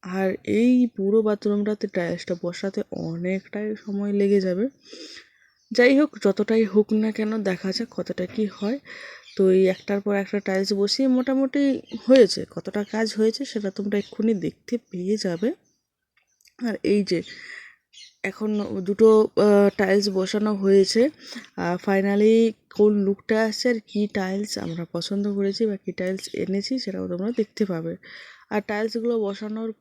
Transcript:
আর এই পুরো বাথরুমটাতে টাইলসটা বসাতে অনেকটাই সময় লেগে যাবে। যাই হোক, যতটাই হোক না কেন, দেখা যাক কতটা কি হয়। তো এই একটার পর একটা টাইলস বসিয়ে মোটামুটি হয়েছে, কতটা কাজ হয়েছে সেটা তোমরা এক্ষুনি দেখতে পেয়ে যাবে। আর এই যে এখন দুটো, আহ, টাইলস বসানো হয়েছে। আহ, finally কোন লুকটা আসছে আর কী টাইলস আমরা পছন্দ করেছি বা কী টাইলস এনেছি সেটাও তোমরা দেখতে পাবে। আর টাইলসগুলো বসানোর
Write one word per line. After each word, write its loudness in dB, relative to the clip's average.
আর -2
এই 4
পুরো 2
বাথরুমটাতে -2
টাইলসটা -4
বসাতে -6
অনেকটাই -6
সময় -4
লেগে 2
যাবে। -2
যাই 6
হোক, 0
যতটাই 2
হোক 2
না 2
কেন, -4
দেখা -2
যাক -6
কতটা -6
কি -2
হয়। -4
তো 4
এই 6
একটার -2
পর -2
একটা -2
টাইলস -2
বসিয়ে 0
মোটামুটি 0
হয়েছে, 6
কতটা -8
কাজ -4
হয়েছে 0
সেটা -6
তোমরা -4
এক্ষুনি -2
দেখতে -6
পেয়ে -4
যাবে। -2
আর -2
এই 2
যে -2
এখন -6
দুটো, 6
আহ, 4
টাইলস 2
বসানো -2
হয়েছে। 4
আহ, -2
finally 4
কোন 6
লুকটা 0
আসছে -2
আর 2
কী -2
টাইলস -4
আমরা -6
পছন্দ -4
করেছি -2
বা -2
কী -10
টাইলস -6
এনেছি -4
সেটাও -8
তোমরা -6
দেখতে -2
পাবে। -6
আর -2
টাইলসগুলো -4
বসানোর -6